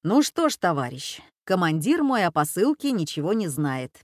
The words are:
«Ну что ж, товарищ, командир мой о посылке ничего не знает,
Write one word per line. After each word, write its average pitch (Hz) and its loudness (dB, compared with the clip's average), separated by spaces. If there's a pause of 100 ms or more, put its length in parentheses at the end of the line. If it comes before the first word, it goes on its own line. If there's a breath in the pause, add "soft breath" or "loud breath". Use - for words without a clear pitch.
«Ну 226 4
что 320 0
ж, - -4
товарищ, 135 -4 (220)
командир 185 2
мой 254 2
о 170 2
посылке 220 0
ничего 165 -2
не 220 -2
знает, 135 -4